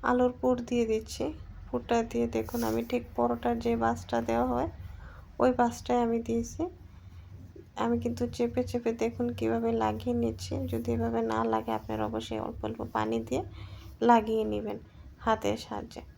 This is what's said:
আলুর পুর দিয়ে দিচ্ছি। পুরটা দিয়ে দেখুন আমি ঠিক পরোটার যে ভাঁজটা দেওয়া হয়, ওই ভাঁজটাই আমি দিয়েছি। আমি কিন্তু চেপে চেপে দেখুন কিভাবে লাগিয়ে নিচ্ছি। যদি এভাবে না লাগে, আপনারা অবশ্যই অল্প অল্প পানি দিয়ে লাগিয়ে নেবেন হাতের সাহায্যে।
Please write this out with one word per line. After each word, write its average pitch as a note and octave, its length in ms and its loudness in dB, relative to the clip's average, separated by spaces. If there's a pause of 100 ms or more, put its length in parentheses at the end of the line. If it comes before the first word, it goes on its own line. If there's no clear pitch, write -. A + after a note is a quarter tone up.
আলুর B3 340 4
পুর B3+ 260 4
দিয়ে A#3+ 220 2
দিচ্ছি। A3 400 -2 (380)
পুরটা A#3+ 400 0
দিয়ে A#3 240 0
দেখুন A3+ 360 -2
আমি A3+ 200 2
ঠিক A#3 200 -2 (100)
পরোটার A#3+ 460 2
যে A#3 160 0
ভাঁজটা A#3 460 0
দেওয়া A#3 260 2
হয়, B2+ 220 0 (720)
ওই B3+ 120 6
ভাঁজটাই B3 500 2
আমি A#3 200 2
দিয়েছি। A#3 400 -2 (1160)
আমি A#3 220 2
কিন্তু A#3+ 240 -2 (100)
চেপে A#3+ 300 0
চেপে A#3 300 -2
দেখুন A#3 400 -2
কিভাবে A3+ 400 2
লাগিয়ে A3+ 420 0
নিচ্ছি। A#3 380 0 (140)
যদি A#3 240 -2
এভাবে A#3 320 2
না A3 200 2
লাগে, A3+ 300 2
আপনারা A2 320 -2
অবশ্যই A2 340 -2
অল্প - 240 -6
অল্প A2 160 -4 (140)
পানি A2 260 2
দিয়ে B2 220 -2 (600)
লাগিয়ে A3 440 6
নেবেন G#3 320 -4 (420)
হাতের A3 420 2
সাহায্যে। - 400 -10 (160)